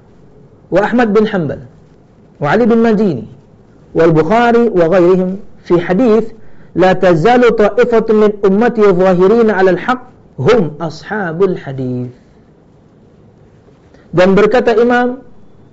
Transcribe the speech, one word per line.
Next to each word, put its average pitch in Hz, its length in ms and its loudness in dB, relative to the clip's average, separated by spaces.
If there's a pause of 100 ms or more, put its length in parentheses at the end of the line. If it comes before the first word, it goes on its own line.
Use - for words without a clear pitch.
(720)
وأحمد 202 420 -2
بن 214 140 0
حنبل 175 320 -6 (840)
وعلي 185 240 0
بن 233 120 2
مديني 214 500 0 (680)
والبخاري 214 720 2
وغيرهم 185 680 2 (260)
في 170 180 0
حديث: 214 500 0 (440)
"لا 185 180 2
تزال 196 640 2
طائفة 226 580 0
من 214 160 2 (160)
أمتي 214 360 0
ظاهرين 190 680 2
على 190 180 0
الحق 185 340 -4 (360)
هم 165 320 0 (100)
أصحاب 170 600 -8
الحديث." 131 640 -6 (2000)
Dan 185 240 2
berkata 220 400 0
Imam 247 480 -2 (500)